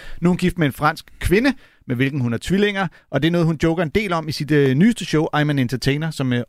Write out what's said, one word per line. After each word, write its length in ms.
Nu 80
er 20
hun 80
gift 200
med 80
en 60
fransk 320
kvinde, 340
med 100
hvilken 240
hun 120
er 80
tvillinger, 480
og 120
det 60
er 40
noget, 140
hun 160
joker 200
en 60
del 240
om 160
i 40
sit, 180
øh, 240
nyeste 300
show, 200
I'm 140
an 80
Entertainer, 520
som, 220
øh, 160